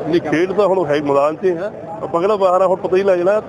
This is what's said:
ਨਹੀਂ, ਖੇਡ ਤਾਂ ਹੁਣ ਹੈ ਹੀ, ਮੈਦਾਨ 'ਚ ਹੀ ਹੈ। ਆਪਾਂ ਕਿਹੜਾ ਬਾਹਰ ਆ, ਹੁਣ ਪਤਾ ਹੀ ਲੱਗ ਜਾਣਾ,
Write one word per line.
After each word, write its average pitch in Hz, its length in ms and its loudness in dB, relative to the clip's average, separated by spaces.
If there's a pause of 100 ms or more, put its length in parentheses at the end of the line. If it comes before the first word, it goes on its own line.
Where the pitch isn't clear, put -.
ਨਹੀਂ, 135 140 2
ਖੇਡ 156 300 -2
ਤਾਂ 196 160 2
ਹੁਣ 185 180 2
ਹੈ 147 100 0
ਹੀ, 151 60 0
ਮੈਦਾਨ 143 340 2
'ਚ - 80 -10
ਹੀ 185 60 2
ਹੈ। 180 220 -4 (320)
ਆਪਾਂ 170 180 -2
ਕਿਹੜਾ 208 140 2
ਬਾਹਰ 185 260 2
ਆ, 190 60 2
ਹੁਣ 185 80 2
ਪਤਾ 185 220 -2
ਹੀ 196 60 2
ਲੱਗ 190 140 2
ਜਾਣਾ, 196 320 2